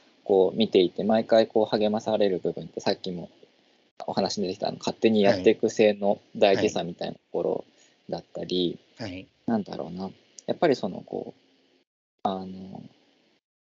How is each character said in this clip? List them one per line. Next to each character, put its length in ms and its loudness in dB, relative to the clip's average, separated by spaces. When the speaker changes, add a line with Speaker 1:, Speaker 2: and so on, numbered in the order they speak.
Speaker 1:
こ 300 4
う 20 -8
見 120 2
て 100 4
い 100 4
て、 160 -6
毎 220 2
回 200 4
こ 180 2
う 20 -6
励 260 0
ま 80 -2
さ 160 -2
れ 140 4
る 80 -2
部 160 -4
分 100 -10
っ 40 -14
て、 120 -10
さ 120 -2
っ 40 -2
き 160 -10
も 160 -10
お 80 -6
話 240 -2
に 80 -2
出 80 -4
て 40 -18
き 20 -12
た 80 -2
あ 40 -6
の、 60 -10
勝 180 -6
手 140 4
に 100 4
や 160 6
っ 60 -6
て 80 6
い 60 4
く 120 0
性 240 4
の 260 0
大 220 4
事 140 2
さ 120 -4
み 120 -8
た 100 -10
い 40 -6
な 60 -10
と 60 -20
こ 120 -4
ろ 220 -2
だ 120 -8
っ 40 -18
た 200 -12
り、 340 -2
Speaker 2:
は 80 -10
い。 40 -8
は 80 -12
い。 80 -16
Speaker 1:
な 120 0
ん 60 -4
だ 120 -12
ろ 120 -8
う 20 -12
な。 200 -10
や 80 -2
っ 20 -18
ぱ 120 0
り 80 4
そ 120 -6
の、 140 -10
こ 340 -10
う、 40 -20
あ 240 -4
の、 360 -14